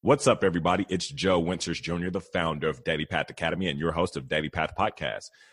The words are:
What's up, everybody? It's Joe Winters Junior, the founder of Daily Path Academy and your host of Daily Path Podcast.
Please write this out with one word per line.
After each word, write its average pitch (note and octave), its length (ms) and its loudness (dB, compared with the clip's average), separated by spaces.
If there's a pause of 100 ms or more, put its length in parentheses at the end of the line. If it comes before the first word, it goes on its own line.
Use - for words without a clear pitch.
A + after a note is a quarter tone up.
What's C#3 260 4
up, A2+ 160 4
everybody? F2+ 460 2
It's F2+ 180 -2
Joe F2 320 2
Winters E2+ 420 -2
Junior, F2 300 -4
the F2+ 100 -4
founder D#2+ 480 -2
of D#2 140 -6
Daily D#2 240 -2
Path D#2 240 -2
Academy E2+ 360 -2
and C#2+ 120 -2
your D#2+ 140 0
host E2+ 220 0
of C2+ 120 -8
Daily D#2 200 0
Path D#2 300 -4
Podcast. D2 540 -4 (220)